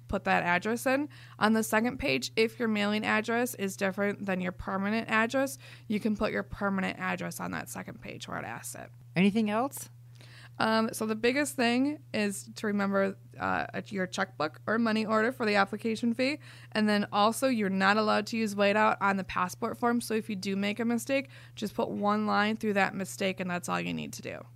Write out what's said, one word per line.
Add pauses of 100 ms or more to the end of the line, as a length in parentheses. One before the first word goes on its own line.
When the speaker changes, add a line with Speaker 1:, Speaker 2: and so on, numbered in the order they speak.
Speaker 1:
put
that
address
in. (300)
On
the
second
page,
if
your
mailing
address
is
different
than
your
permanent
address, (280)
you
can
put
your
permanent
address
on
that
second
page
where
it
asks
it. (260)
Speaker 2:
Anything
else? (680)
Speaker 1:
Um,
so
the
biggest
thing (160)
is (100)
to
remember, (220)
uh, (220)
your
checkbook
or
money
order
for
the
application
fee. (360)
And
then
also,
you're
not
allowed
to
use
whiteout
on
the
passport
form.
So
if
you
do
make
a
mistake, (240)
just
put
one
line
through
that
mistake,
and
that's
all
you
need
to
do. (100)